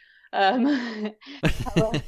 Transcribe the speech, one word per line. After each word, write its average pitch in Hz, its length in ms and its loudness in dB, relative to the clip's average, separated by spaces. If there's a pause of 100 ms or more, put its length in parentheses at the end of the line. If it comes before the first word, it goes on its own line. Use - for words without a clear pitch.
(340)
Ähm, 226 340 4
<laughs> 233 520 -4 (440)
aber 170 440 0